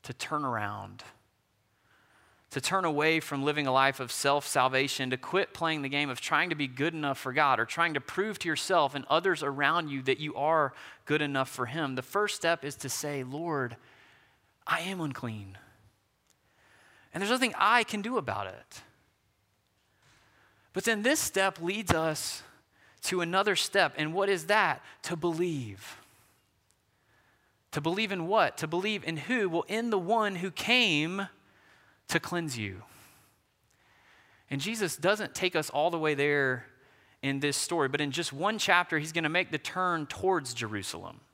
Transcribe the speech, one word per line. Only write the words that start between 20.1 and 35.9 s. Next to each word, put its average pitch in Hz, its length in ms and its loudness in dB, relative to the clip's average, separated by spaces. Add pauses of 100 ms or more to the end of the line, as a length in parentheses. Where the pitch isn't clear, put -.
But - 120 -4
then 220 180 2
this 277 180 4
step 190 400 0
leads 190 320 -2
us 160 500 0 (600)
to 180 180 0
another 185 360 2
step. 170 400 4
And 156 160 -2
what 196 160 2
is 175 180 0
that? 185 360 2 (200)
To 180 140 -6
believe. 156 800 -2 (1800)
To 156 80 -2
believe 185 300 0
in 180 160 -2
what? 185 320 4
To 160 80 -2
believe 185 380 -2
in 165 120 -2
who? 196 320 0
Well, 170 200 0
in 226 220 -2
the 214 80 2
one 202 380 0
who 180 140 -4
came 190 800 2 (800)
to - 100 0
cleanse 160 400 -4
you. 98 240 -6 (1700)
And 139 100 -2
Jesus 202 360 -2
doesn't 196 360 0
take 180 220 0
us 156 160 0
all 151 200 2